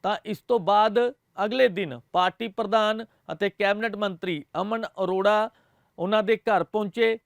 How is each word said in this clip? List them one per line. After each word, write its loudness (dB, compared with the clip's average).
ਤਾਂ -2
ਇਸ -8
ਤੋਂ -2
ਬਾਅਦ 4
ਅਗਲੇ 4
ਦਿਨ -4
ਪਾਰਟੀ 0
ਪ੍ਰਧਾਨ 0
ਅਤੇ -2
ਕੈਬਨਿਟ -2
ਮੰਤਰੀ -6
ਅਮਨ -4
ਅਰੋੜਾ 0
ਉਹਨਾਂ 0
ਦੇ 2
ਘਰ 0
ਪਹੁੰਚੇ -2